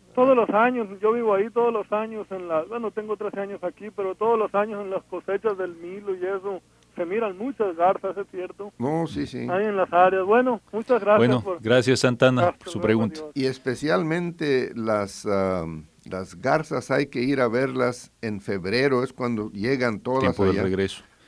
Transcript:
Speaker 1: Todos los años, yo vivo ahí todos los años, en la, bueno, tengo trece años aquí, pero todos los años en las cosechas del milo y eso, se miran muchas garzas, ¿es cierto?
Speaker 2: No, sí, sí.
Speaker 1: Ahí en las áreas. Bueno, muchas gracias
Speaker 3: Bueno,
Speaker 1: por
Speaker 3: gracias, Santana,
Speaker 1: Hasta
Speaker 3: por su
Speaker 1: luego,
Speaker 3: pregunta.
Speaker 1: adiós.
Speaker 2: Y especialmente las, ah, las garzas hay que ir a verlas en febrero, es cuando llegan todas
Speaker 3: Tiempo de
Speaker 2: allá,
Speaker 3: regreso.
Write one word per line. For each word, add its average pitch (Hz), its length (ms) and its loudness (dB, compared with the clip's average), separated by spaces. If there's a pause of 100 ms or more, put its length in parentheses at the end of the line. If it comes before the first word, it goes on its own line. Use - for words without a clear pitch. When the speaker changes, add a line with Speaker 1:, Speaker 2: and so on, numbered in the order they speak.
(160)
Speaker 1:
Todos 254 200 6
los 214 140 2
años, 226 360 2 (160)
yo 214 100 2
vivo 226 220 2
ahí 208 160 0
todos 240 220 2
los 214 200 -4
años, 214 380 -4
en 185 160 -8
la, 160 180 -2
bueno, 220 280 -6
tengo 214 240 -6
trece 196 240 -8
años 202 240 -8
aquí, 180 300 -8
pero 190 200 -4
todos 226 240 2
los 208 160 -2
años 208 260 -2
en 196 100 -10
las 185 140 -4
cosechas 196 540 -4
del 180 160 -6
milo 190 400 -8
y 185 100 -10
eso, 190 360 -6 (340)
se 180 100 -4
miran 196 320 -4
muchas 208 400 -4
garzas, 180 400 2
¿es 202 140 -8
cierto? 190 480 -10
Speaker 2:
No, 143 300 -2
sí, - 180 -6
sí. 127 120 -10 (120)
Speaker 1:
Ahí 190 160 0
en 208 100 -2
las 185 160 0
áreas. 185 320 4
Bueno, 240 360 4 (120)
muchas 226 280 0
gracias 208 180 6
Speaker 3:
Bueno, 120 240 4
Speaker 1:
por 170 180 -4
Speaker 3:
gracias, 120 380 4
Santana, 127 520 4
Speaker 1:
Hasta - 80 -12
Speaker 3:
por - 100 -14
su - 100 -6
Speaker 1:
luego, - 80 -4
Speaker 3:
pregunta. 110 320 4
Speaker 1:
adiós. 151 160 -12
Speaker 2:
Y 131 120 0
especialmente 156 1300 0
las, 107 520 -2
ah, 95 380 0 (420)
las 92 320 -10
garzas 139 520 -2
hay 143 140 2
que 135 160 -6
ir 131 180 0
a 120 80 4
verlas 123 640 -2 (100)
en 107 180 -6
febrero, 117 600 0
es 127 100 -6
cuando 117 380 -4
llegan 117 480 -2
todas 127 220 -2
Speaker 3:
Tiempo 127 240 0
de 95 80 4
Speaker 2:
allá, 98 100 0
Speaker 3:
regreso. 95 400 -2 (260)